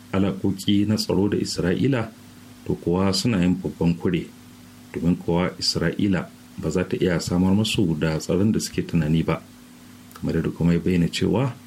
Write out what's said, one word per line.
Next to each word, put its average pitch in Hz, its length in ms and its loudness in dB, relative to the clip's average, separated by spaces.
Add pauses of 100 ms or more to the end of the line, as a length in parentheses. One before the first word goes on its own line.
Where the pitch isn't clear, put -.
(120)
alaƙoƙi 98 760 0
na 107 80 2
tsaro 95 320 0
da 101 100 0
Isra'ila, 107 680 0 (580)
to 87 80 -2
kuwa 92 400 0
suna 113 260 0
yin 90 200 4
babban 85 340 0
kure, 85 320 -2 (680)
domin 87 240 0
kuwa 87 420 0
Isra'ila 85 680 0 (320)
ba 82 120 -2
za 90 140 0
ta - 120 -4
iya 87 240 0
samar 92 340 2
musu 101 440 0
da 78 200 0
tsaron 90 340 0
da - 80 0
suke - 260 -6
tunani 80 380 2
ba. - 180 -2 (720)
Kamar 80 280 -2
da 80 80 -2
kuma 82 220 2
ya 85 80 4
bayyana 85 280 2
cewa 110 440 0 (140)